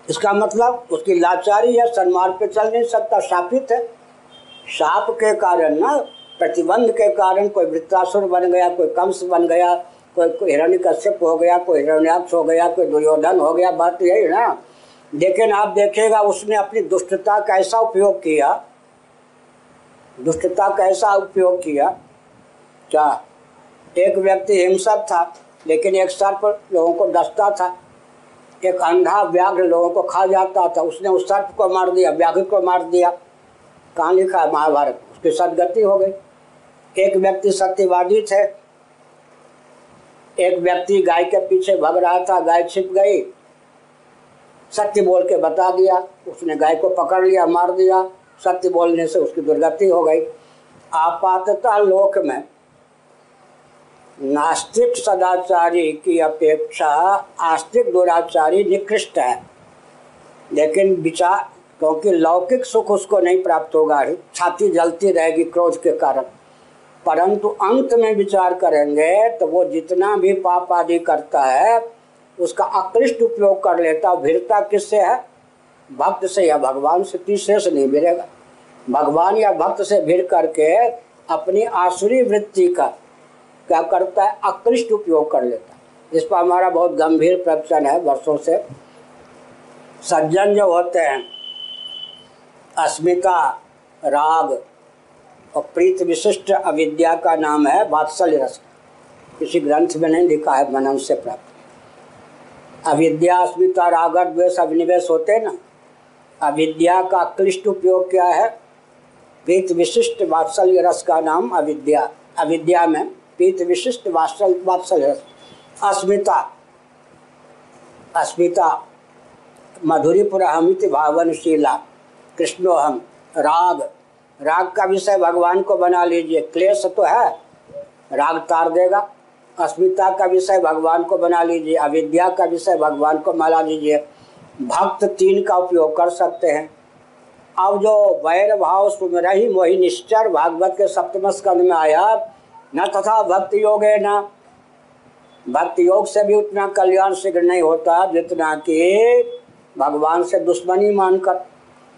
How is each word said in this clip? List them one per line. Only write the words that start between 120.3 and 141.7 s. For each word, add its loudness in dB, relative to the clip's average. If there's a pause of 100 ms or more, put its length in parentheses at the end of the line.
भावनशीला, 0 (580)
कृष्णोहम। 0 (380)
राग, 0 (600)
राग 0
का -4
विषय 0
भगवान 2
को 0
बना 2
लीजिए, 0
क्लेश 0
तो -2
है, 2 (840)
राग -2
तार 0
देगा। 0 (480)
अस्मिता 0
का -2
विषय 2
भगवान 0
को -2
बना 0
लीजिए, -2
अविद्या 0
का 0
विषय -2
भगवान 0
को -2
बना 0
लीजिए, -2 (560)
भक्त -2
तीन 2
का 0
उपयोग 0
कर 2
सकते -4
हैं। -2 (880)
अब 0
जो 2
वैर 2
भाव 0
सुमिरहि 0
मोहि 2
निश्चर, 0
भागवत 4
के 2
सप्तम -2
स्कंद 2
में 6